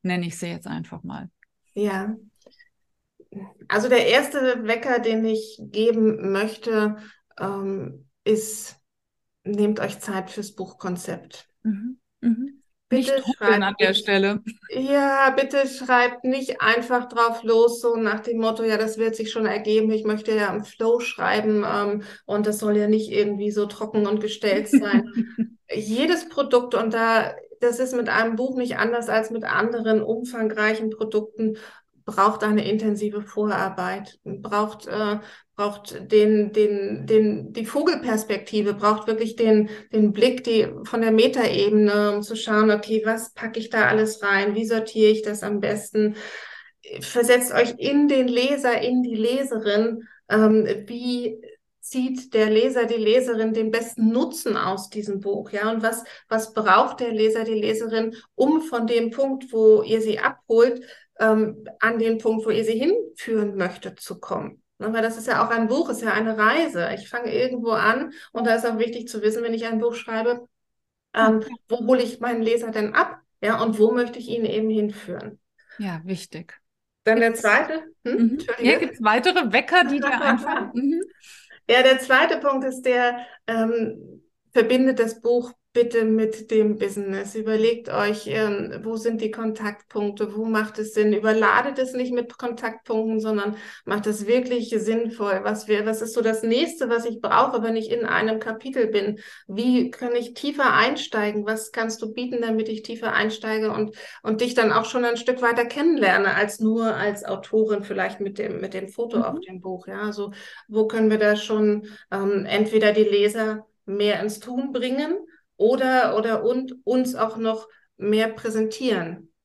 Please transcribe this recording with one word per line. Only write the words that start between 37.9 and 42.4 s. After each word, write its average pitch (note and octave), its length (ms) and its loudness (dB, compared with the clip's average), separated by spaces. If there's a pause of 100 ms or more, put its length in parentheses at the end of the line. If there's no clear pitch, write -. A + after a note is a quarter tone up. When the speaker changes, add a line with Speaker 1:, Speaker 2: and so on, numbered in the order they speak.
Speaker 2:
braucht G#3 320 0
wirklich A3 300 -2
den, G#3+ 340 4 (240)
den G#3+ 180 4
Blick, B3+ 320 2
die, A3+ 240 2 (180)
von A3+ 160 -2
der A3+ 100 2
Metaebene, G#3+ 1040 4
um G#3 80 -4
zu A3+ 120 -8
schauen, A3 360 4